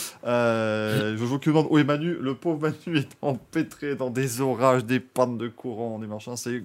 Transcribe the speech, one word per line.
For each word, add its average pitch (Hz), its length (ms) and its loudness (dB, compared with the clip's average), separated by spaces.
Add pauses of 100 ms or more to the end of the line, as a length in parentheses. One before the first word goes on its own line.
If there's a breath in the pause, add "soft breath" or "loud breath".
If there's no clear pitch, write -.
(240 loud breath)
Euh, 110 920 2
je 113 80 -2
vois 135 140 -2
que 156 120 2
demande 151 200 4
où 156 80 6
est 143 60 6
Manu. 147 360 0
Le 131 140 -2
pauvre 156 260 -2
Manu 156 380 -2
est - 220 -4
empêtré 143 720 -4
dans 127 160 -4
des 123 300 -2
orages, 127 440 4
des 123 160 2
pannes 123 380 0
de 117 100 -4
courant, 113 500 -8
des 110 80 -8
machins. 107 300 -10
C'est, 120 280 -6